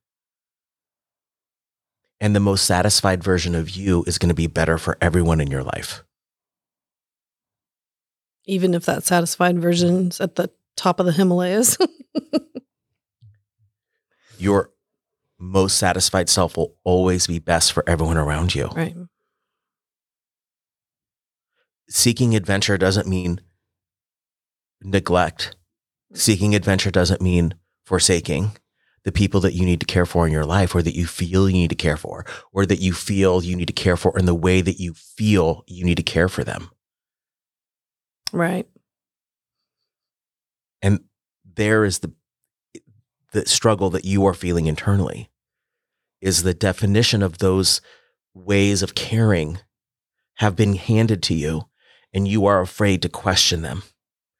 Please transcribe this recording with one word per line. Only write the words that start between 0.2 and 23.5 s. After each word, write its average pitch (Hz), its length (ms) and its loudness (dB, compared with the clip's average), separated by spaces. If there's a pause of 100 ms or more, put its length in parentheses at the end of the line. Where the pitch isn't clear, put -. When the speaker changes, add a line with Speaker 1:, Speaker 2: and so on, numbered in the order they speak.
Speaker 1:
And 104 160 2
the 101 40 4
most 98 260 2
satisfied 92 580 0
version 87 320 0
of 82 160 -4
you 92 360 0
is 87 100 -2
gonna 87 160 2
be 82 140 0
better 80 300 0
for - 220 -6
everyone 85 420 2
in 69 100 -4
your 67 120 -4
life. - 400 -12 (2500)
Speaker 2:
Even 185 280 0
if 170 120 -2
that 147 180 -2
satisfied 175 560 0
version's 175 640 0
at 185 140 -4
the 175 140 -2 (260)
top - 240 0
of 185 80 0
the 175 40 4
Himalayas. 180 680 2 (360)
<laughs> 311 40 -10 (2250)
Speaker 1:
Your 98 340 0 (680)
most 95 380 0
satisfied 92 520 0
self 90 260 0
will - 280 -4
always 90 440 2
be 85 120 -4
best 82 340 0
for - 140 -2
everyone 82 300 0
around 76 380 -2
you. 67 120 -4
Speaker 2:
Right. 165 280 -6 (3000)
Speaker 1:
Seeking 120 460 2
adventure 101 420 0
doesn't 95 300 2
mean 90 340 -2 (1400)